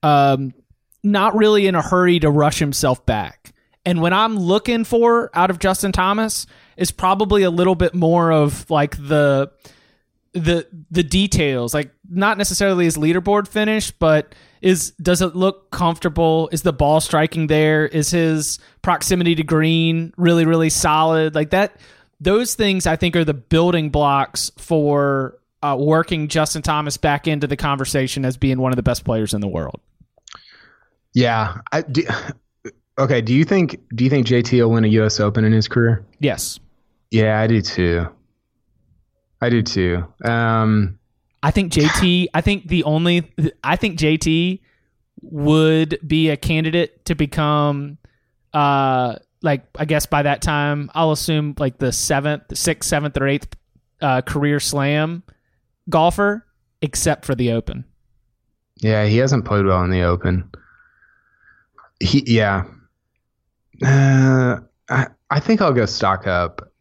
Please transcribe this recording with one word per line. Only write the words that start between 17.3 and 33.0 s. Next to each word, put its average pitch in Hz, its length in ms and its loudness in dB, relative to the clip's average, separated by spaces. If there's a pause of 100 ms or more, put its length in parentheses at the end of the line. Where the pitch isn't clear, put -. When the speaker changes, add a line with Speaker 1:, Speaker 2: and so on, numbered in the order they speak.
Speaker 1:
there? 156 380 2
Is 151 240 -2
his 160 480 -2 (240)
proximity 175 520 0
to 160 80 -2
green 165 760 0
really, 170 280 4
really 165 260 2
solid? 156 640 0
Like 151 160 -2
that, 196 300 -2 (400)
those 208 340 0
things 196 320 0
I 165 100 0
think 175 200 -2
are 170 80 2
the 151 100 -2
building 160 560 0
blocks 139 680 -2
for, 143 840 -2 (240)
uh, 143 160 -2
working 156 500 0
Justin 151 340 -2
Thomas 151 340 -4
back 143 300 -2
into 147 200 -2
the 139 100 -2
conversation 135 680 -4
as 127 120 -2
being 131 240 0
one 127 120 0
of 123 40 0
the 120 60 -2
best 123 220 -2
players 110 300 -2
in 101 60 -4
the 101 80 -4
world. 80 320 -8 (1300)
Speaker 2:
Yeah. 113 440 0 (160)
I, 156 100 -2
do, 151 220 -2 (960)
okay. 131 220 2